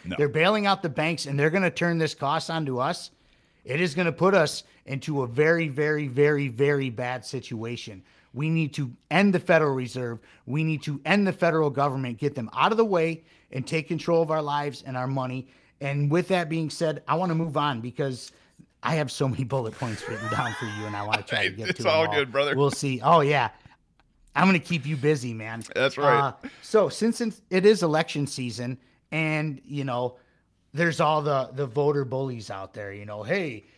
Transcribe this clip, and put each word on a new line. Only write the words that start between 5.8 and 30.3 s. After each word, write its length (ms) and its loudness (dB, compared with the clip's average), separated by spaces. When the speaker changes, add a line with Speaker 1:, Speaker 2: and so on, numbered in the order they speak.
Speaker 2:
very, 400 2
very 440 0
bad 340 -6
situation. 800 -10
We 160 -2
need 260 2
to 180 -4
end 240 6
the 60 4
Federal 340 4
Reserve. 460 -6
We 180 -2
need 220 -2
to 200 -6
end 220 4
the 60 2
federal 380 2
government, 480 -2
get 180 -2
them 160 -6
out 180 4
of 80 -2
the 60 6
way, 400 0
and 160 -6
take 220 -2
control 340 2
of 80 -2
our 120 0
lives 440 -4
and 100 -6
our 120 -2
money. 400 -4
And 320 0
with 160 2
that 200 0
being 220 -2
said, 380 -2
I 80 2
wanna 180 0
move 220 0
on 240 0
because 500 -6
I 100 0
have 160 -2
so 160 -2
many 160 -2
bullet 340 -4
points 320 -8
written 220 -6
down 300 -2
for 60 -6
you, 200 -8
and 80 -8
I 80 -6
wanna 220 -2
try 240 -2
to 20 -8
Speaker 1:
<laughs> 60 -12
Speaker 2:
get 140 -6
Speaker 1:
It's 120 -4
Speaker 2:
to 80 2
Speaker 1:
all 120 4
Speaker 2:
them 80 0
all. 60 -2
Speaker 1:
good, 140 0
brother. 260 2
Speaker 2:
We'll 140 4
see. 320 -4
Oh, 200 8
yeah. 280 2
I'm 100 6
gonna 140 6
keep 260 -4
you 100 -2
busy, 380 0
man. 300 -8
Speaker 1:
That's 240 0
right. 300 4
Speaker 2:
Uh, 40 -8
so 260 4
since 320 -2
it's, 300 -6
it 160 4
is 160 6
election 460 0
season, 500 -6
and, 540 -2
you 180 -6
know, 360 -4